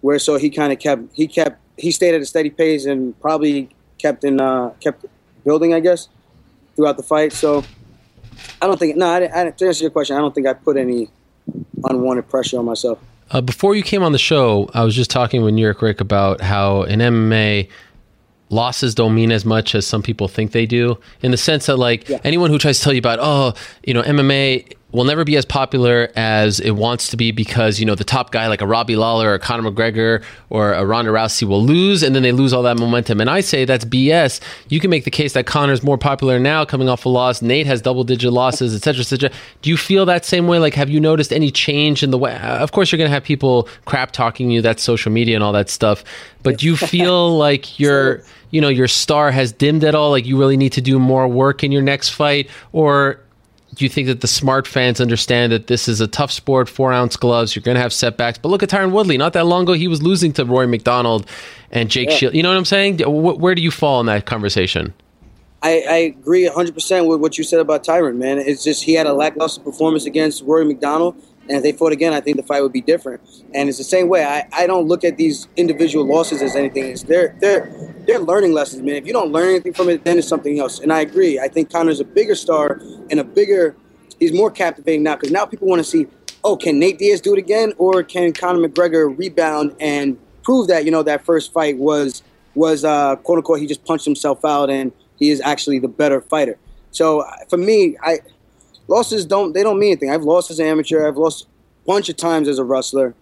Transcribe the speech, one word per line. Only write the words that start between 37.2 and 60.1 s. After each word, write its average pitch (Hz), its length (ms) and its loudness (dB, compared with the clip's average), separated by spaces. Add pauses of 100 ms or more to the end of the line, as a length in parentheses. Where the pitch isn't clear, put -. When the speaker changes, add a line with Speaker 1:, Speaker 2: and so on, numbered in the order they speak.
Speaker 2:
Nate 131 260 2
has 127 140 0
double-digit 123 500 0
losses, 123 420 0
et 104 80 -4
cetera, 131 200 0
et 120 60 -4
cetera. 135 220 -2 (320)
Do 151 80 -2
you 165 60 2
feel 190 300 2
that 175 180 0
same 175 240 0
way? 170 100 4
Like, 156 180 2
have 143 140 0
you 151 120 2
noticed 156 320 2
any 151 180 2
change 147 500 0
in 139 100 0
the 127 60 2
way? 120 240 -2
Of 123 300 -2
course, 196 180 2
you're 170 80 0
gonna 156 120 2
have 143 160 -2
people 131 420 2 (160)
crap-talking 127 680 -2
you. 117 100 2
That's 113 200 0
social 113 300 0
media 113 240 2
and 107 80 2
all 104 80 2
that 101 180 0
stuff. - 360 -2 (380)
But 123 160 0
do 147 60 -2
you 165 120 2
Speaker 1:
<laughs> 165 160 -4
Speaker 2:
feel 175 440 2
like 147 400 0
your, 139 420 2
Speaker 1:
Sure. - 40 -20 (280)
Speaker 2:
you 156 100 2
know, 147 80 2
your 127 180 2
star 147 440 2
has 131 200 0
dimmed 151 320 2
at 151 120 4
all? 151 160 2
Like, 131 140 2
you 135 140 0
really 135 160 4
need 135 160 2
to 135 100 -2
do 135 160 2
more 131 300 4
work 135 340 0
in 139 120 0
your 139 80 2
next 139 280 0
fight? 143 400 0 (220)
Or 143 480 2 (560)
do - 100 -4
you 127 40 2
think 131 180 -2
that 127 140 -2
the 123 60 -2
smart 131 380 0
fans 123 360 0
understand 120 500 0
that 113 160 -2
this 120 200 0
is 110 140 -2
a 110 60 0
tough 135 240 -4
sport, 131 380 0
four-ounce 127 480 0
gloves, 117 380 0
you're 104 60 -8
gonna 123 200 0
have 120 120 -2
setbacks? 117 440 -2
But 151 120 -4
look 196 140 2
at 196 60 -4
Tyron 190 220 0
Woodley. 196 260 2
Not 160 160 0
that 170 120 2
long 175 180 2
ago, 180 100 2
he 170 160 0
was 156 120 -2
losing 170 320 2